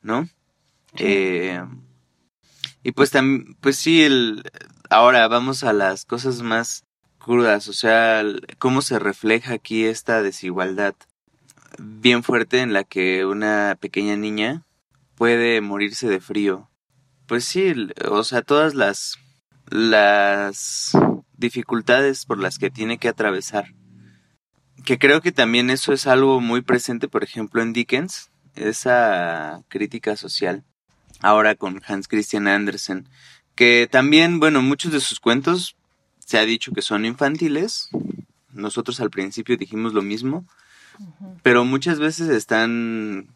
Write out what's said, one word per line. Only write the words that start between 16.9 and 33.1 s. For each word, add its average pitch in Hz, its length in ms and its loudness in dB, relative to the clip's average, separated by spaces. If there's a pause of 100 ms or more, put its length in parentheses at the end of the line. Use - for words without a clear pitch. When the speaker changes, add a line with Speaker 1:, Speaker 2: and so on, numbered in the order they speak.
Speaker 1:
Pues 120 180 -4
sí, 190 220 0
el, 123 280 -4 (140)
o 104 160 0
sea, 117 180 -2
todas 147 320 2
las, 101 440 -2 (500)
las 101 1200 2 (440)
dificultades 120 880 0
por 104 140 -4
las 92 200 -4
que 95 120 -2
tiene 113 280 -6
que 117 100 -2
atravesar. 104 680 -4 (1120)
Que 127 140 0
creo 143 220 4
que 175 120 -2
también 123 380 0
eso 135 220 -2
es 135 140 -2
algo 131 340 4
muy 120 220 -2
presente, 123 460 -2
por 104 160 -4
ejemplo, 113 380 -6
en 113 100 -4
Dickens, 123 580 -4 (240)
esa 92 1120 0
crítica 104 480 -6
social, 101 480 -6 (560)
ahora 107 360 4
con 95 300 -8
Hans 98 220 -8
Christian 107 380 -2
Andersen, 98 600 -2 (460)